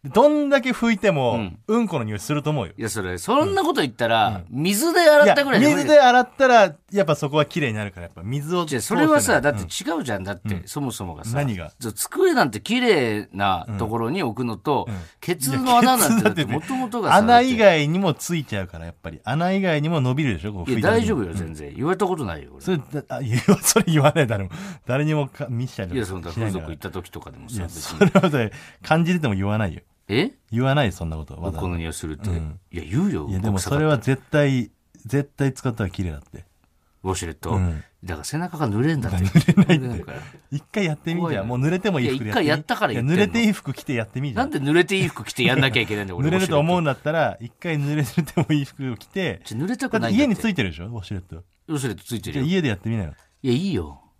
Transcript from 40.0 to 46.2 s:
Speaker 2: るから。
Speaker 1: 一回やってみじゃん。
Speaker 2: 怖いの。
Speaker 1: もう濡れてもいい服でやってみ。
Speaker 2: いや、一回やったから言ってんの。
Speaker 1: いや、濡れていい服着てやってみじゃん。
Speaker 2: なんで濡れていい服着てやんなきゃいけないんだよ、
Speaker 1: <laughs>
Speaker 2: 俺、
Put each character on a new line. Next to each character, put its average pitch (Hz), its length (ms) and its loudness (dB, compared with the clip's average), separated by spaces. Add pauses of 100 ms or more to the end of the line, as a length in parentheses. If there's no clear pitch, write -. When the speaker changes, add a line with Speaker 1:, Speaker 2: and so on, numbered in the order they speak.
Speaker 2:
る - 40 -12
か - 80 -14
ら。 64 60 -12 (320)
Speaker 1:
一 147 120 -6 (100)
回 202 140 -2
や 151 80 -2
っ - 40 -6
て 165 160 -6
み 175 60 -2
じ 175 40 -2
ゃ 165 40 -4
ん。 - 20 -4
Speaker 2:
怖 - 20 -2
い 123 40 -2
の。 98 80 -4
Speaker 1:
も 120 100 -4
う 123 60 -2
濡 147 100 2
れ 185 80 0
て 202 140 0
も 147 80 0
い - 40 0
い - 40 0
服 131 160 -4
で 107 60 -6
や - 40 -4
っ - 20 0
て 226 40 2
み。 156 60 2
Speaker 2:
い - 20 2
や、 151 80 2
一 - 0 -
回 - 0 -
や - 0 -
っ 151 60 -6
た 240 140 -4
か 208 120 0
ら 113 60 -2
言 120 80 -2
っ 127 40 0
て - 0 -
ん - 40 0
の。 170 40 4
Speaker 1:
い 180 60 4
や、 208 40 6
濡 - 40 2
れ - 40 -6
て 233 120 2
い 214 40 6
い 208 40 4
服 - 200 -6
着 - 120 -10
て 139 100 -4
や 113 100 -2
っ - 40 -10
て 127 120 -8
み 139 120 -6
じ 202 60 -4
ゃ 254 60 0
ん。 311 60 -4
Speaker 2:
な 226 80 -4
ん 135 40 -2
で 139 80 0
濡 - 40 4
れ 175 100 6
て 190 140 0
い 185 60 2
い 165 40 -2
服 - 160 -10
着 - 80 -12
て 123 120 -2
や 123 120 4
ん 135 40 2
な 131 100 4
き 117 80 0
ゃ - 20 4
い 104 60 -2
け 107 80 -4
な 104 80 -4
い - 20 -4
ん 98 40 -8
だ - 20 -10
よ、 90 80 -8
Speaker 1:
<laughs> - 0 -
Speaker 2:
俺、 143 100 0